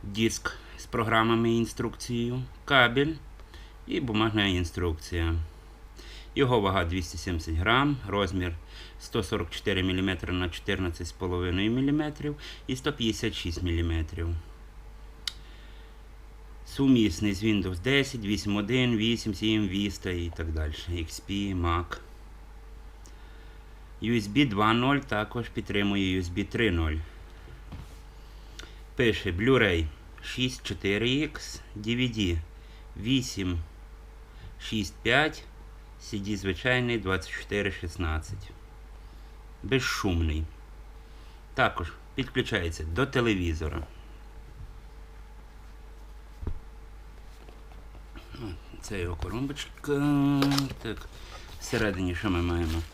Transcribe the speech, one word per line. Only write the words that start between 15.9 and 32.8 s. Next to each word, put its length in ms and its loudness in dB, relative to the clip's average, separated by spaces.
Сумісний 680 6
з 100 -4
Windows 340 4
десять, 460 2
вісім 320 0
один, 400 4
вісім 380 2
сім, 340 2
Vista 400 0
і 280 -2
так 160 -2
далі. 200 -2
X 400 -4
P, 320 0
Mac. 380 0
U 100 2
S 100 4
B 260 4
два 240 6
нуль 260 4
також 500 -2
підтримує 720 2
U 40 0
S 100 -6
B 100 2
три 260 2
нуль. 260 2
Пише 360 4
Blu-ray 540 6
шість 440 -2
чотири 440 2
ікс, 500 -2
D 100 -6
V 320 2
D 200 4